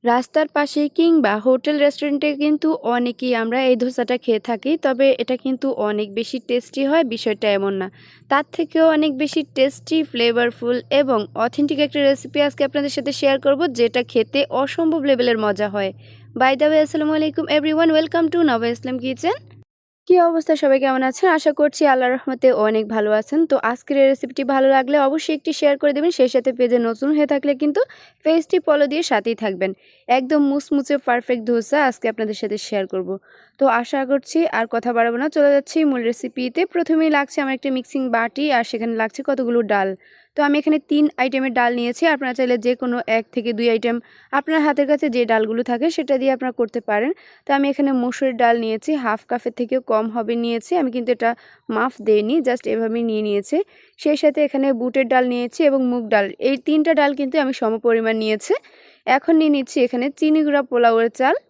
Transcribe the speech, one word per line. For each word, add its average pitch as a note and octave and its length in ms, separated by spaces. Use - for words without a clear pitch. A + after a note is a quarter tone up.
রাস্তার B3+ 500
পাশে D4 280
কিংবা D#4+ 440
হোটেল C4 400
রেস্টুরেন্টে D4 580
কিন্তু D4+ 300
অনেকেই B3 480
আমরা A3+ 280
এই B3+ 120
ধোসাটা B3 420
খেয়ে A3 300
থাকি, A#3+ 300
তবে C4+ 300
এটা B3+ 180
কিন্তু C4 300
অনেক G#3 320
বেশি A3+ 320
টেস্টি B3 400
হয়, D#4 200
বিষয়টা A3 460
এমন G3 220
না। F#3+ 140
তার D4 220
থেকেও D#4+ 360
অনেক D#4 300
বেশি D4+ 240
টেস্টি, C#4 500
ফ্লেভারফুল A#3+ 760
এবং C4 280
অথেন্টিক C#4 440
একটা D4 220
রেসিপি C#4 400
আজকে C#4+ 220
আপনাদের C#4 300
সাথে C#4 200
শেয়ার C#4 260
করব, C#4 220
যেটা A#3 300
খেতে A#3+ 360
অসম্ভব D#4+ 420
লেভেলের B3 340
মজা G#3 320
হয়। G3 220
By B3+ 200
the D4 140
way, D#4 140
আসসালামু D4+ 300
আলাইকুম D#4 320
everyone, D#4 400
welcome E4 320
to F4 140
নভা A#3 260
ইসলাম B3+ 300
কিচেন। C4 380
কী F4+ 80
অবস্থা, E4 260
সবাই C4+ 240
কেমন C4 240
আছেন? C4 240
আশা D4+ 220
করছি D4 220
আল্লাহর B3+ 240
রহমতে C4 320
অনেক A3 160
ভালো G#3 140
আছেন। C#4+ 200
তো C4+ 40
আজকের C4 300
এই C4+ 100
রেসিপিটি C4 320
ভালো C4+ 220
লাগলে C4 220
অবশ্যই D#4 300
একটি D#4+ 220
শেয়ার C#4+ 220
করে D4 140
দেবেন, D#4+ 220
সেই B3+ 160
সাথে C4 160
পেজে B3 180
নতুন A#3 280
হয়ে D4 180
থাকলে C#4+ 180
কিন্তু D4+ 200
পেজটি D#4+ 400
ফলো D4 260
দিয়ে D#4+ 200
সাথেই A#3 320
থাকবেন। F#3+ 280
একদম C4+ 340
মুচমুচে C#4+ 440
পারফেক্ট B3 420
ধোসা A#3 300
আজকে - 220
আপনাদের G#3+ 300
সাথে G#3 160
শেয়ার G3 260
করব। F#3 160
তো C4+ 40
আশা C4+ 180
করছি C#4+ 280
আর A3+ 160
কথা A#3 240
বাড়াবো A#3 240
না, D4+ 140
চলে C#4+ 200
যাচ্ছি C#4 220
মূল B3+ 200
রেসিপিতে। B3 520
প্রথমেই D#4+ 440
লাগছে C#4 260
আমার C4+ 140
একটা C#4 200
মিক্সিং C4 240
বাটি, A#3 300
আর A#3 140
সেখানে A3+ 300
লাগছে A3 280
কতগুলো A#3+ 300
ডাল। F#3+ 160
তো - 100
আমি C#4+ 140
এখানে D#4 160
তিন D4 160
আইটেমের C4 380
ডাল A#3+ 200
নিয়েছি, A#3+ 240
আপনারা C4 260
চাইলে B3 160
যে B3 160
কোনো B3 160
এক A3 80
থেকে A#3 220
দুই A#3 160
আইটেম A#3 220
আপনার D#4 320
হাতের C#4+ 260
কাছে D4 140
যে B3 60
ডালগুলো A3 380
থাকে A#3+ 260
সেটা C#4 260
দিয়ে C4+ 140
আপনারা B3+ 240
করতে A#3 200
পারেন। A3 220
তো - 120
আমি C#4 140
এখানে C#4 200
মসুরের B3 400
ডাল A#3 220
নিয়েছি A3 280
হাফ A3 260
কাপের A#3+ 300
থেকেও B3+ 220
কম A3 140
হবে A#3 180
নিয়েছি, A#3 280
আমি C4 140
কিন্তু A#3+ 200
এটা A#3 160
মাপ A3+ 240
দেইনি, G#3+ 280
just B3 260
এভাবেই A3+ 360
নিয়ে G#3+ 180
নিয়েছি। G3+ 300
সেই D4+ 220
সাথে D4+ 260
এখানে C#4 200
বুটের B3+ 320
ডাল B3+ 200
নিয়েছি A#3+ 260
এবং C4+ 100
মুগ B3 120
ডাল, G3+ 120
এই C#4 60
তিনটা D#4 320
ডাল C#4+ 200
কিন্তু C4+ 240
আমি C4 180
সমপরিমাণ A3+ 640
নিয়েছি। G#3+ 300
এখন C#4 320
নিয়ে D#4 160
নিচ্ছি C4+ 300
এখানে B3 200
চিনি D#4 280
গুঁড়া C#4+ 240
পোলাওয়ের A#3 500
চাল। C#4+ 180